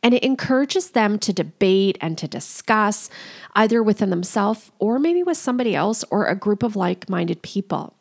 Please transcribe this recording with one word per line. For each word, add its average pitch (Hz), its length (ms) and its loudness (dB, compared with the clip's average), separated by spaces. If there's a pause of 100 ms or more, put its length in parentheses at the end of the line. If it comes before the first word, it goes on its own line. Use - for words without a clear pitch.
And 247 140 4
it - 80 2
encourages 269 680 0
them 214 280 2
to - 120 -4
debate 190 720 2
and 160 160 -4
to - 100 -6
discuss, - 840 -2 (420)
either 220 300 4
within 208 260 2
themselves 202 720 -2
or 226 180 0
maybe 339 240 2
with 349 160 0
somebody 247 380 0
else 190 340 0
or 208 160 0
a - 100 0
group 208 280 -2
of 214 120 -2
like-minded 175 680 -2
people. - 580 -6